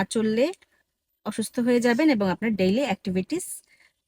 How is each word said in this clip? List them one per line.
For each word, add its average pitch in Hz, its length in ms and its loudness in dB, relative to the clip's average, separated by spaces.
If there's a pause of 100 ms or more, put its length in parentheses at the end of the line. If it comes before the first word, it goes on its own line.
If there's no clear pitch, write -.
চললে 220 400 0 (800)
অসুস্থ 214 340 -8
হয়ে 240 200 2
যাবেন 240 300 2
এবং 208 200 2
আপনার 208 260 -2
ডেইলি 190 300 2
অ্যাক্টিভিটিস 196 600 -4 (640)